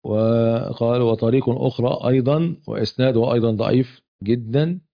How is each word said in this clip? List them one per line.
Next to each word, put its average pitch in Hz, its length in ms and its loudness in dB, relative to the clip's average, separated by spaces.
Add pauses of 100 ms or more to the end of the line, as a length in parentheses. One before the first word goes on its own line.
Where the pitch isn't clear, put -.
وقال: 117 960 0
"وطريق 117 460 0
أخرى 123 600 -2
أيضًا 143 480 0 (100)
وإسناده 120 680 0
أيضًا 117 180 2
ضعيف 110 520 0 (200)
جدًا". 123 580 -2 (140)